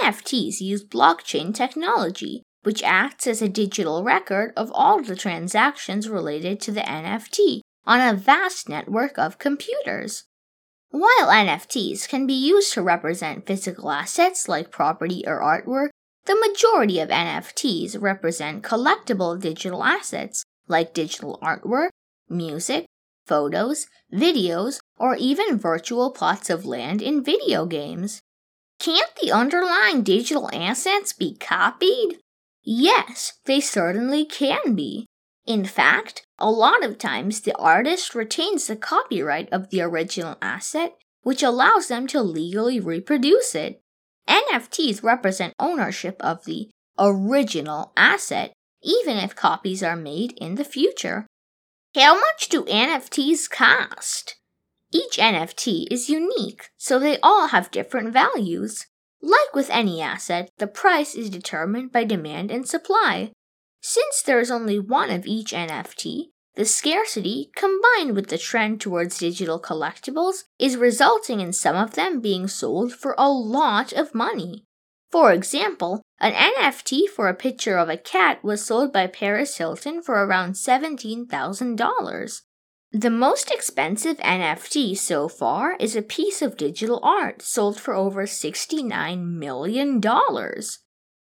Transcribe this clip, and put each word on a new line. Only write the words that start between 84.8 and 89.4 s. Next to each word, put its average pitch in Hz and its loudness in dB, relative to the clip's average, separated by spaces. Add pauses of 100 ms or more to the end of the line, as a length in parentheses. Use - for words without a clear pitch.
so 156 -2
far 185 -2
is 220 -2
a 214 -2
piece 339 -4
of 240 -2
digital 214 -2
art 349 2
sold 208 -2
for 247 -6
over 196 -2
sixty-nine 180 -6
million 196 -2